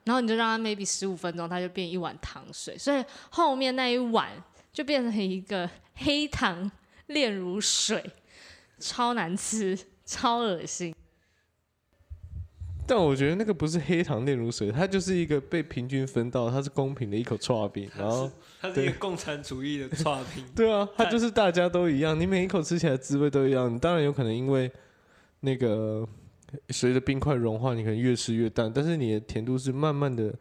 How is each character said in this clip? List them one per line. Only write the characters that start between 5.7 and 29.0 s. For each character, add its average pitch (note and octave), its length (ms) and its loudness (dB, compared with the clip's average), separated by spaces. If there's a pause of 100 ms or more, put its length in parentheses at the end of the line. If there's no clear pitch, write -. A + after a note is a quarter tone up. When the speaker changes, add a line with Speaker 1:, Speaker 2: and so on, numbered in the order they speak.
Speaker 1:
黑 D4 300 0
糖 G3 440 -2 (360)
炼 C#4 280 0
乳 F#3 260 -4
水， - 500 0 (680)
超 A#3+ 340 -2
难 F#3 240 -2
吃， G3 400 -2 (260)
超 A#3+ 340 0
恶 G#3+ 280 -2
心。 E3+ 300 -8 (1900)
Speaker 2:
但 B3 120 4
我 D3 160 6
觉 C#3 140 2
得 E3 60 2
那 G#3+ 100 0
个 G#3 80 0
不 D#3 120 0
是 D#3+ 140 0
黑 E3 240 2
糖 C3 220 0
炼 C#3 120 2
乳 A#2 140 -2
水， G#2 180 -2
它 C3+ 160 2
就 F#3+ 140 0
是 F#3 160 0
一 E3+ 100 2
个 D3 140 2
被 D#3 240 -2
平 B2+ 240 -6
均 C3+ 180 0
分 A#2+ 240 0
到， B2 200 0
它 C3 120 0
是 C#3 80 -6
公 C3+ 240 0
平 A#2 160 -4
的 G2+ 60 -2
一 A#2 80 0
口 A#2 140 -2
刨 A2 320 0
冰， G2+ 200 -8
Speaker 3:
它 G2+ 100 -14
是， - 20 -4
Speaker 2:
然 G#2 100 0
后 C3 180 -2 (300)
Speaker 3:
它 F#3 140 -6
是 C#3 100 2
一 C#3 40 2
个 C3+ 60 2
共 F#3+ 220 -4
产 D3+ 260 -8
主 C3+ 220 -8
义 D3 140 -4
的 C3+ 140 -8
刨 D3+ 300 -2 (140)
冰。 C3 120 -10
Speaker 2:
<laughs> B2+ 60 -20
对 A3 160 4
啊， G3+ 160 4 (120)
它 A#3 80 4
就 G3+ 120 2
是 A3+ 140 2
大 G#3 180 4
家 F3 200 4
都 F3 200 4
一 C#3 100 2
样， D#3 200 2
你 E3+ 60 2
每 F#3+ 180 2
一 F#3 40 0
口 F#3 140 2
吃 E3+ 160 0
起 E3 120 4
来 C3+ 80 2
滋 C#3 200 0
味 D3 120 4
都 C3+ 180 4
一 C3+ 40 4
样。 B2+ 220 2
你 A#2 60 -4
当 E3 160 2
然 D#3+ 80 4
有 C#3+ 80 2
可 C#3+ 140 0
能 A2 100 0
因 B2+ 120 -2
为 C3 220 2 (680)
那 C3+ 160 0
个 A2 500 0 (640)
随 B2+ 220 2
着 B2+ 60 4
冰 C3+ 180 0
块 C#3 160 2
融 A#2 240 2
化， B2+ 160 0
你 A2+ 80 -2
可 A2 80 0
能 G#2+ 80 0
越 B2 160 4
吃 A#2 200 0
越 A2+ 160 2
淡， A2 240 0
但 C3+ 100 2
是 E3 140 0
你 A#2 160 2